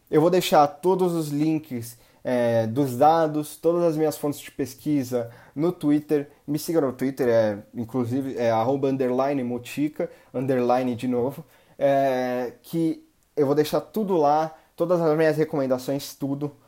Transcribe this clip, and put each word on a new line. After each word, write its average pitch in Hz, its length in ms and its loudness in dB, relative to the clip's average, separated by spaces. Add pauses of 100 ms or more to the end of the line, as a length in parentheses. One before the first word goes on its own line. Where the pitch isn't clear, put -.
eu 147 120 4
vou 170 80 4
deixar 175 380 4
todos 180 460 0
os 160 160 -4
links, 147 680 -2 (260)
é, 117 440 2
dos 123 300 -2
dados, 151 600 2
todas 175 260 0
as 160 140 2
minhas 151 200 0
fontes 147 220 -4
de - 120 -18
pesquisa 127 800 -4 (240)
no 165 160 0
Twitter. 147 580 0 (180)
Me 151 120 -4
siga 165 220 0
no 127 120 -2
Twitter, 131 360 -2
é, 107 300 2 (140)
inclusive, 123 640 -4
é 117 140 2
arroba 135 380 0
underline 131 540 0
motica, 143 680 -6 (240)
underline 127 600 0
de 123 120 -6
novo. 127 360 -2 (340)
É, 127 840 0
que 165 440 -2 (300)
eu 147 100 2
vou 143 100 2
deixar 147 260 0
tudo 196 360 -2
lá, 151 380 2 (200)
todas 170 260 0
as 156 160 2
minhas 156 200 2
recomendações, 139 800 -2
tudo. 139 400 -6 (120)